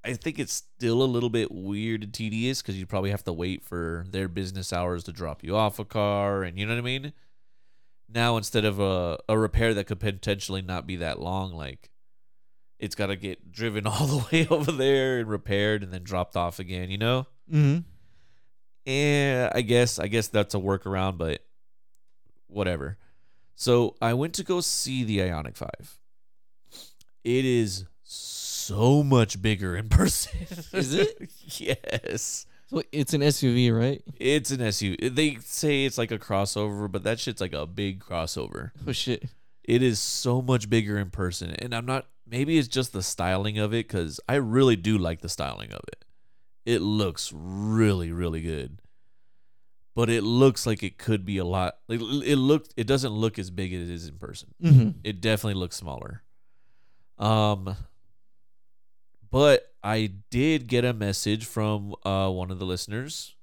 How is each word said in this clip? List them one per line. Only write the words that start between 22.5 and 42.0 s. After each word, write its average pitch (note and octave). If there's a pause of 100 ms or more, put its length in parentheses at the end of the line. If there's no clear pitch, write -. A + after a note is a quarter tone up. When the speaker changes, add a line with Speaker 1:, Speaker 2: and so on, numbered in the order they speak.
Speaker 1:
So A#2+
I A#2
went D3
to F#3+
go F3+
see C3
the G#2+
Ioniq D#2+
five. - (1300)
It B2
is A2 (200)
so -
much A#2+
bigger F#2+
in A2
<laughs> -
person. - (260)
Speaker 2:
Is D3+
it? F#3+ (280)
Speaker 1:
Yes. - (200)
Speaker 2:
So - (100)
it's C#3+
an C#3+
S D3
U B2+
V, B2
right? A#2 (160)
Speaker 1:
It's C#3
an C3+
S G#2+
U G2
V. B2
They C#3
say C#3+
it's C3
like A#2
a A2+
crossover, G2+
but F#2+
that A2
shit's A#2
like F#2
a D2
big F#2+
crossover. D2 (160)
Speaker 2:
Oh, C#3
shit. - (400)
Speaker 1:
It A#2+
is A#2+
so -
much B2
bigger G#2
in G2
person. F2+
And A#2+
I'm A#2
not, C3 (200)